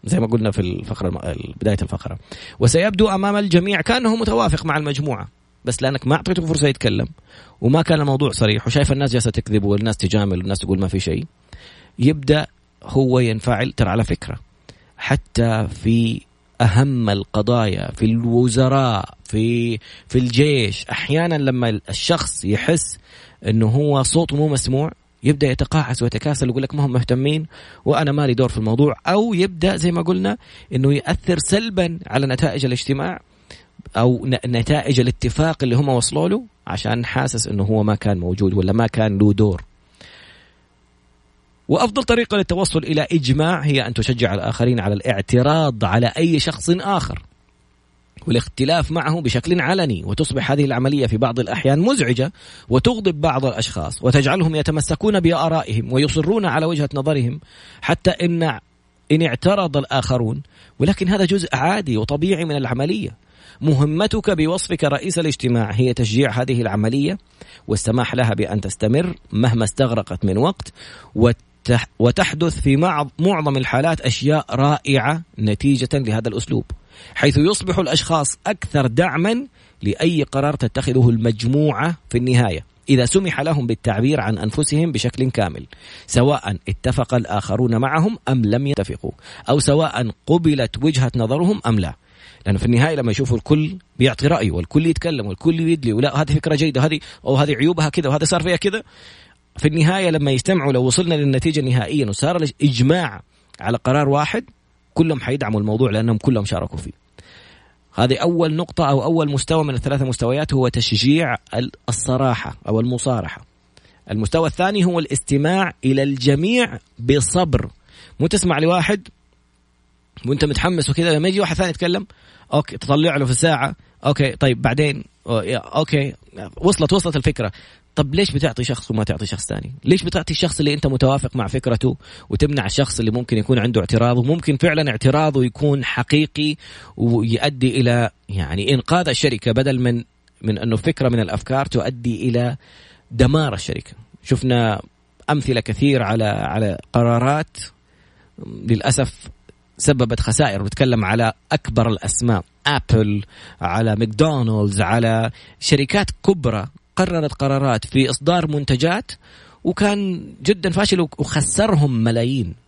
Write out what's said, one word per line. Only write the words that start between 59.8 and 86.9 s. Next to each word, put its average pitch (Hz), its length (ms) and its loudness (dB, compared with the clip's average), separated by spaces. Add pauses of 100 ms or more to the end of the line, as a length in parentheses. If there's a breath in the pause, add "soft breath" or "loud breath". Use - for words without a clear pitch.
ولكن 180 300 0
هذا 196 160 2
جزء 180 280 0
عادي 151 440 0
وطبيعي 151 480 0
من 151 120 -4
العملية. 139 720 -4 (320 loud breath)
مهمتك 156 720 2
بوصفك 170 540 0
رئيس 143 340 -2
الاجتماع 120 540 0
هي 123 220 2
تشجيع 120 360 0 (120)
هذه 123 200 -2
العملية 117 560 0 (500 loud breath)
والسماح 113 460 0
لها 120 200 0
بأن 104 260 -2
تستمر 123 540 -2 (180)
مهما 113 320 2
استغرقت 110 600 -2
من 95 140 0
وقت، 165 340 -2 (420 loud breath)
وتح-، 117 720 0 (120)
وتحدث 151 640 2
في 139 160 2
مع-، 151 300 0 (120)
معظم 156 380 0
الحالات 135 440 0
أشياء 139 500 0
رائعة 139 720 0 (160)
نتيجة 120 560 0
لهذا 113 340 -2
الأسلوب، 117 360 -4 (500 loud breath)
حيث 143 240 4
يصبح 185 400 0
الأشخاص 160 680 0
أكثر 156 400 -2
دعما 175 600 0 (360 soft breath)
لأي 147 400 0
قرار 139 320 -2
تتخذه 127 540 2
المجموعة 120 880 0 (140)
في 120 80 0
النهاية، 123 460 2 (240)
إذا 127 180 4
سمح 185 340 0
لهم 143 260 0
بالتعبير 117 540 0
عن 107 180 -2
أنفسهم 151 540 0
بشكل 127 380 -2
كامل، 78 360 -4 (400 loud breath)
سواء 123 500 2 (120)
اتفق 127 460 -2